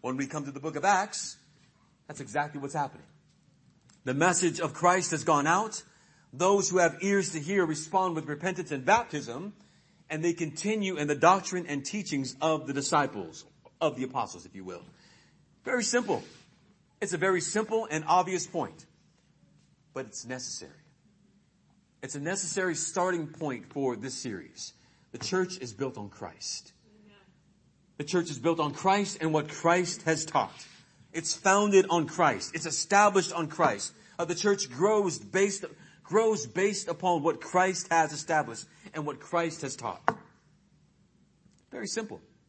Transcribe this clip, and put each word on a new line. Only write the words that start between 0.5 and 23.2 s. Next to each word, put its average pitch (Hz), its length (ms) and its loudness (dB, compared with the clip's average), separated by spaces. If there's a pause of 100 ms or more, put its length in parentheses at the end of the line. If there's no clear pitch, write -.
the 139 80 -12
book 151 160 -6
of 147 80 -4
Acts, 196 540 0 (680)
that's - 120 -14
exactly 143 400 -4
what's 139 140 -8
happening. 147 320 -6 (960)
The 127 100 -2
message 170 460 4
of 165 140 -4
Christ 180 380 4
has 151 120 -2
gone 147 240 4
out. 208 360 0 (500)
Those 185 360 4
who 180 100 2
have 165 220 4
ears 196 300 2
to 156 80 -6
hear 180 260 2
respond 175 500 -2
with 156 120 -6
repentance 156 440 -6
and 131 120 -6
baptism, 151 720 0 (560)
and 156 160 -4
they 170 80 2
continue 185 640 -2
in 147 100 -2
the 147 80 2
doctrine 180 520 4
and 143 180 -4
teachings 143 560 -4
of 151 260 0
the 139 60 -6
disciples, 135 720 -2 (340)
of 147 160 0
the 123 80 -4
apostles, 113 420 -6
if - 100 -20
you 95 80 -14
will. 90 200 -10 (800)
Very 247 200 -2
simple. 202 400 0 (760)
It's 180 140 -4
a 175 40 -2
very 185 240 2
simple 220 500 -2
and 156 160 -2
obvious 180 400 2
point, - 380 -8 (1080)
but 131 140 -8
it's - 180 -14
necessary. 123 460 -10 (1300)
It's 131 140 -10
a 143 40 -6
necessary 180 540 -2
starting 175 540 -2